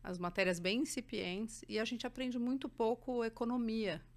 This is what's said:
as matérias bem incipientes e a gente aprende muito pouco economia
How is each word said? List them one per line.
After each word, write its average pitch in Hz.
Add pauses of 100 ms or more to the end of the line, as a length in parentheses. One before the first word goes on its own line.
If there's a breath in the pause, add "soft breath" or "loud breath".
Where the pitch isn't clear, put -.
as 180
matérias 175
bem 208
incipientes 208
e 208
a 220
gente 240
aprende 247
muito 254
pouco 233
economia 226 (160)